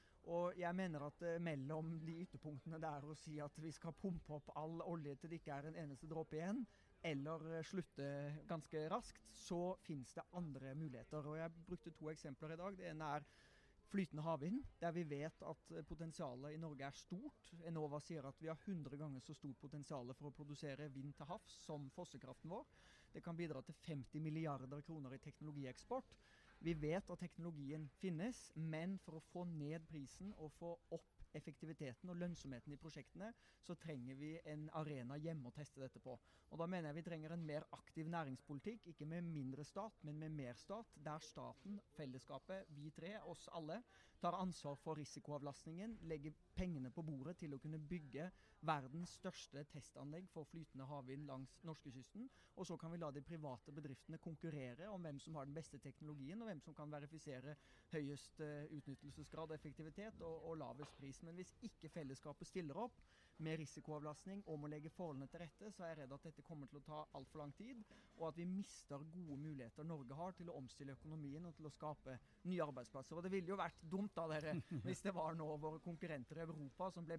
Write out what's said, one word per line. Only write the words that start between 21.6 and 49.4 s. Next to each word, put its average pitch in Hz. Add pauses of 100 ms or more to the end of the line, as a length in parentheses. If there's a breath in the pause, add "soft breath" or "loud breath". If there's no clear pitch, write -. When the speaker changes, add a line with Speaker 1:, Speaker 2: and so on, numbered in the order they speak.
Speaker 1:
som 147
fossekraften 139
vår. 220 (480 loud breath)
Det -
kan 170
bidra 156
til -
femti 151
milliarder 147
kroner 147
i 131
teknologieksport. 147 (480 loud breath)
Vi 170
vet 156
at 175
teknologien 156
finnes, 190
men 160
for 165
å 156
få 180
ned 160
prisen 160
og 156
få 170 (140)
opp - (100)
effektiviteten 156
og 175
lønnsomheten 147
i 143
prosjektene, 165 (240 loud breath)
så -
trenger 135
vi 156
en 151
arena 147
hjemme 151
å 117
teste 143
dette 131
på. 123 (340 soft breath)
Og 151
da 165
mener 175
jeg 147
vi 170
trenger 160
en 170
mer 151
aktiv 160
næringspolitikk, 160
ikke 151
med 170
mindre 143
stat, 208 (120)
men 151
med 156
mer 135
stat, 214 (160)
der 151
staten, 156 (160)
fellesskapet, 143
vi 147
tre, 185
oss -
alle, 170 (380 loud breath)
tar 175
ansvar 175
for 160
risikoavlastningen, 151
legger 156 (220)
pengene 156
på 170
bordet 151
til 151
å 135
kunne 156
bygge 151 (320 loud breath)
verdens 151
største 151